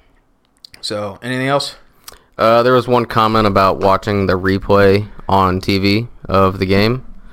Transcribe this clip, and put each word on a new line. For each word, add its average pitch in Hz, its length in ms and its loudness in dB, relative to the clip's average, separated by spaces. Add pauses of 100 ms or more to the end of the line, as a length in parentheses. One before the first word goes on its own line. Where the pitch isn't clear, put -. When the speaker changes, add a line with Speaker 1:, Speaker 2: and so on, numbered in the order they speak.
(800)
Speaker 1:
So, 104 400 -10
anything 127 260 -6
else? 139 280 -4 (600)
Speaker 2:
Uh, 117 260 4
there 127 100 2
was 120 140 2
one 120 180 0
comment 110 400 0
about 98 340 2
watching 98 460 0
the 92 140 0
replay 98 680 2 (220)
on 92 320 0
T 101 160 -2
V 101 300 -2 (180)
of 95 320 0
the 98 80 -4
game. 104 400 0 (260)